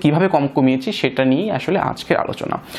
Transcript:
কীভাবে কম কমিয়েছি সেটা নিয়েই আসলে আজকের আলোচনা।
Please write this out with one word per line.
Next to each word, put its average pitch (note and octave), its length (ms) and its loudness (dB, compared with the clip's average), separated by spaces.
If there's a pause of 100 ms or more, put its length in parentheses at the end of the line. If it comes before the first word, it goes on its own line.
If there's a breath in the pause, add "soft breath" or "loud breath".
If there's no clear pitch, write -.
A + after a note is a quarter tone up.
কীভাবে D#3+ 260 4
কম C#3+ 200 2
কমিয়েছি C3 440 2
সেটা C3 340 -2
নিয়েই E3 260 2
আসলে - 280 -2
আজকের - 380 -2
আলোচনা। - 420 -4 (200 loud breath)